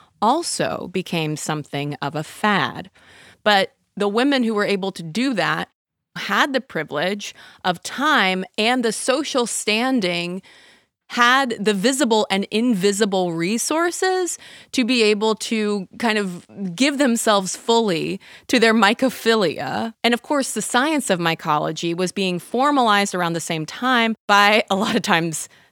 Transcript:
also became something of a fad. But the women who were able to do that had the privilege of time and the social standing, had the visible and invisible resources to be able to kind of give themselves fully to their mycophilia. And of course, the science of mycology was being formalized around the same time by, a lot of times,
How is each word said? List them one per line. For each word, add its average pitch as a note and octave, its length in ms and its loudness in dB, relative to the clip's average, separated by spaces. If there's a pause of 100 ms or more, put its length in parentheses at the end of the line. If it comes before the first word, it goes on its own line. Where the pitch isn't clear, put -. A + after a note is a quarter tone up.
(220)
also B3+ 720 0
became D#3+ 420 -2
something D3 600 -6
of D3 200 -6
a D3+ 80 -4
fad. F3+ 680 -2 (540)
But G3+ 300 4 (240)
the G3+ 100 0
women B3+ 360 2
who A3+ 100 0
were G#3 120 0
able F#3+ 280 -2
to F3 100 -12
do A3+ 300 -2
that E3 340 -2 (480)
had B3+ 380 0
the C4 80 0
privilege E3+ 760 -6 (300)
of F3+ 180 -2
time G3+ 600 0 (120)
and B3 240 2
the A3 120 0
social C4+ 520 -2
standing, G3+ 960 -2 (680)
had B3 500 2
the G#3 140 0
visible A3 560 2
and G3 220 0
invisible G3+ 840 0
resources E4 1040 0 (340)
to C4 140 0
be A#3+ 160 2
able G#3+ 320 2
to G#3 540 -2 (100)
kind G#3+ 220 0
of F3+ 280 -6 (280)
give C4+ 240 0
themselves A3 560 2
fully G3 680 0 (240)
to B3+ 140 2
their A3+ 160 4
mycophilia. A3 1160 0 (120)
And A#3 100 2
of A#3 80 -2
course, C#4+ 320 -2
the G#3+ 80 -6
science D#4 480 0
of F#3 100 0
mycology D#3+ 760 -2
was F3+ 140 -2
being F#3 260 -2
formalized A#3 760 2
around E3+ 180 0
the E3 60 -4
same D#3 260 -6
time A#3 500 0 (120)
by, G#3 420 6
a G3 60 2
lot G#3+ 200 0
of G#3+ 60 2
times, E3 480 -2 (220)